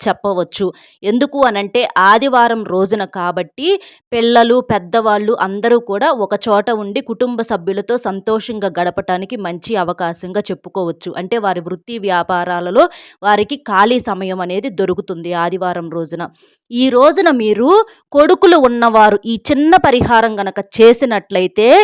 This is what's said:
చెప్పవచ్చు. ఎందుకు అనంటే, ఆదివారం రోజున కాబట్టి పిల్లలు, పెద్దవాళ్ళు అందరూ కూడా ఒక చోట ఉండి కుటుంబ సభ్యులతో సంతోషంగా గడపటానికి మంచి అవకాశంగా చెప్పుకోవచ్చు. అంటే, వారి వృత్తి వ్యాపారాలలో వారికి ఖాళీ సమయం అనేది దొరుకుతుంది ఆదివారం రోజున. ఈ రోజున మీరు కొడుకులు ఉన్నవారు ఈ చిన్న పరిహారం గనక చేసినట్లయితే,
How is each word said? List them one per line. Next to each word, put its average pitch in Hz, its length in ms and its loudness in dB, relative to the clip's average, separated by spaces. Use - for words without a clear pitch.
చెప్పవచ్చు. 190 640 -4
ఎందుకు 247 440 -2
అనంటే, 202 360 -2
ఆదివారం 233 680 4
రోజున 190 400 -2
కాబట్టి 175 500 -6
పిల్లలు, 233 480 4
పెద్దవాళ్ళు 214 800 0
అందరూ 208 380 0
కూడా 233 340 -2
ఒక 214 220 -4
చోట 208 220 0
ఉండి 208 300 -6
కుటుంబ 240 420 -4
సభ్యులతో 196 540 -4
సంతోషంగా 214 760 -6
గడపటానికి 185 560 -6
మంచి 175 400 -10
అవకాశంగా 180 760 -6
చెప్పుకోవచ్చు. 175 680 -8
అంటే, 185 220 -6
వారి 190 220 -2
వృత్తి 180 380 -10
వ్యాపారాలలో 180 880 0
వారికి 208 360 0
ఖాళీ 214 300 2
సమయం 190 400 -6
అనేది 190 300 -6
దొరుకుతుంది 175 640 -6
ఆదివారం 175 560 -4
రోజున. 165 340 -8
ఈ 240 200 0
రోజున 294 400 4
మీరు 220 380 0
కొడుకులు 339 440 4
ఉన్నవారు 233 600 4
ఈ 233 80 -4
చిన్న 294 300 2
పరిహారం 240 640 2
గనక 196 180 -6
చేసినట్లయితే, 220 920 2